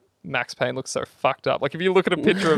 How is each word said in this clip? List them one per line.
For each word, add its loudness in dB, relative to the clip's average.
Max -6
Payne -2
looks -8
so -4
fucked -2
up. 0
Like, -4
if -8
you 0
look 4
at 0
a 0
picture 2